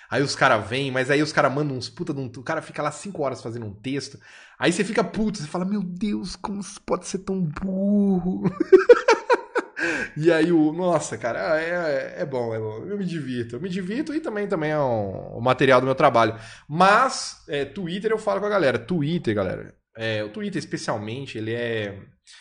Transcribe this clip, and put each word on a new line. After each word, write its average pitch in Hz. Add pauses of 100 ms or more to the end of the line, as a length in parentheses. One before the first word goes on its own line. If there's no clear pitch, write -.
Aí 120
os 135
caras 117
vêm, 131
mas 127
aí 147
os 151
caras 143
mandam 147
uns 120
puta 170
de 139
um, 135
o 120
cara 160
fica 151
lá 147
cinco 175
horas 127
fazendo 117
um 101
texto. - (400)
Aí 143
você 185
fica 226
puto, 214
você 147
fala, 185
"Meu 202
Deus, 202
como 196
isso -
pode 175
ser 190
tão 190
burro?" 190
<laughs> - (1300)
E 160
aí 165
o, 156
nossa, 165
cara, 156
é, 165
é, 156
é 180
bom, 123
é 110
bom. 110
Eu 202
me 196
divirto, 127
eu 127
me 190
divirto 208
e 311
também, 214
também 156
é 151
um, 101
o 113
material 127
do 127
meu 135
trabalho. 117 (320)
Mas, 202
é, 147
Twitter 190
eu 214
falo 196
com 202
a 208
galera. 156
Twitter, 147
galera, 87 (220)
é, 110
o 107
Twitter 202
especialmente, 127
ele 110
é, 113 (440)